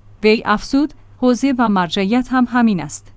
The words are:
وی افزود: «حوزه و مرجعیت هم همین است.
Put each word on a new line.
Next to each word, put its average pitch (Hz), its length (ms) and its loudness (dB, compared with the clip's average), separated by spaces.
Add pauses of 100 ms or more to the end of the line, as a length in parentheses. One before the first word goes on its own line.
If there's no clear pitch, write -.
(220)
وی 214 220 2
افزود: 269 500 -2 (220)
«حوزه 254 420 0
و 240 100 2
مرجعیت 196 600 0
هم 254 180 2
همین 226 320 0
است. - 360 -14